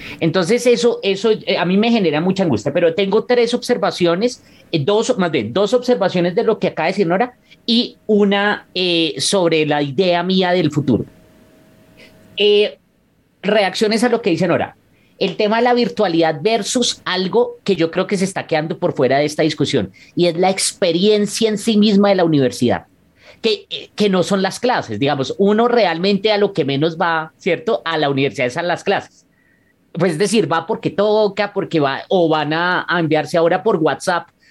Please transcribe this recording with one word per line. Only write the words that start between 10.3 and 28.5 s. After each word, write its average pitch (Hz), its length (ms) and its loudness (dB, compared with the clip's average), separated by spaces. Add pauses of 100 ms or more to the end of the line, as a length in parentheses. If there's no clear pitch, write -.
del 170 180 2
futuro. 135 340 0 (1300)
Eh, 208 400 2 (640)
reacciones 208 640 0
a 247 60 2
lo 226 120 0
que 202 100 -2
dice 170 160 0
Nora. 123 280 -2 (440)
El 185 160 -2
tema 214 220 0
de 233 60 2
la 247 100 4
virtualidad 175 680 0
versus 226 640 -2
algo 180 580 -2
que 196 120 0
yo 160 160 0
creo 185 160 -2
que 202 100 -2
se 185 80 -2
está 147 220 -6
quedando 160 320 -2
por 131 140 -2
fuera 135 260 2
de 147 60 2
esta 151 180 -2
discusión, 143 480 -2 (240)
y 170 120 2
es 165 100 -2
la 185 120 2
experiencia 202 1000 0
en 214 80 -2
sí 214 200 0
misma 202 320 4
de 196 60 4
la 180 100 2
universidad, 123 600 0 (560)
que, 214 280 -2
eh, - 260 -14
que 208 140 2
no 185 140 2
son 190 180 -2
las 190 180 -4
clases. 156 400 -2
Digamos, 135 380 -2
uno 214 300 2
realmente 202 640 0
a 208 60 2
lo 202 140 0
que 160 140 -2
menos 147 340 0
va, 165 380 -2
¿cierto? 175 480 -2
A 165 120 -2
la 147 120 0
universidad 135 380 -2
es 123 100 -6